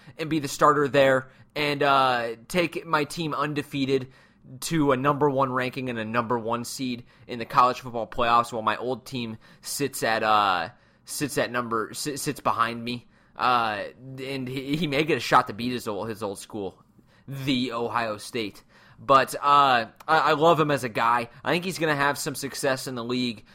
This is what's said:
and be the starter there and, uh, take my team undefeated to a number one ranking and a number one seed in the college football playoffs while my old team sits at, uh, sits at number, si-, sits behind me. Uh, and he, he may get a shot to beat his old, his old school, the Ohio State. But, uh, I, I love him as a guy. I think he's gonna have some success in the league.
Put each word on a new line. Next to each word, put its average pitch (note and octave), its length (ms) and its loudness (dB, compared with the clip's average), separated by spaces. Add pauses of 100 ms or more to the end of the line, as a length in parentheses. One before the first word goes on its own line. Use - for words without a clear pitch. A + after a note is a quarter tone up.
(160)
and D#3+ 140 -6
be D#3+ 80 0
the C#3 100 -4
starter D3 380 4
there C3+ 420 4 (280)
and, D3 260 0
uh, B2+ 540 2 (100)
take E3+ 400 -2
my D#3 180 0
team D3+ 300 -6
undefeated C#3 720 -2 (520)
to D3 320 2
a B2 40 4
number C#3+ 340 2
one C3 200 0
ranking B2+ 380 -4
and A#2 100 -6
a A2 60 -4
number A#2 340 -2
one A#2 260 -4
seed B2 400 -8 (220)
in A#2+ 120 -8
the A2+ 60 -4
college B2+ 360 4
football A#2 260 -6
playoffs A#2+ 460 2
while A2+ 100 -6
my G#2+ 140 0
old B2 300 -6
team A#2 320 -8 (240)
sits - 400 -4
at, A2+ 200 2
uh, G2+ 460 4 (380)
sits - 320 -6
at A2+ 120 0
number, A#2 440 -2
si-, C#3 240 -8
sits - 220 -6
behind A#2 440 -2
me. A#2+ 220 -8 (300)
Uh, A2+ 480 0 (380)
and C3 240 -8
he, C#3 300 -6
he D#3+ 100 -2
may D3 180 0
get D3+ 120 0
a A#2 40 -2
shot B2+ 260 4
to A2+ 80 -10
beat A#2+ 180 -4
his A#2 160 -6
old, G#2 200 -6
his G2+ 140 -8
old G2 160 -6
school, G2 380 -10 (500)
the C3 460 -2
Ohio A2+ 460 -4
State. G#2+ 440 -8 (360)
But, B2+ 380 6
uh, C#3 500 4 (200)
I, D#3+ 120 4
I D3 140 4
love D#3 280 6
him D3+ 100 2
as B2+ 140 0
a A#2+ 60 -4
guy. A#2 400 0 (120)
I B2+ 80 -2
think E3+ 140 0
he's F#3 140 -6
gonna D#3 180 0
have C#3 220 0
some D3 160 -6
success C3+ 520 -4
in C3 80 -8
the A#2 100 -8
league. B2 500 -4